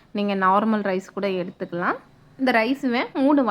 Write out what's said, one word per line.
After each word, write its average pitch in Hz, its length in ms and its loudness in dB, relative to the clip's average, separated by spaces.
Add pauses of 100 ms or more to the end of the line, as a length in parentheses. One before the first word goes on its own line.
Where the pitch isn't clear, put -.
(180)
நீங்க 202 160 -2 (140)
நார்மல் 208 420 2
ரைஸ் 190 300 -4
கூட 196 100 -2 (140)
எடுத்துக்கலாம். 185 580 -6 (380)
இந்த 262 200 2
ரைஸுவே 254 460 -2 (160)
மூணு 277 300 4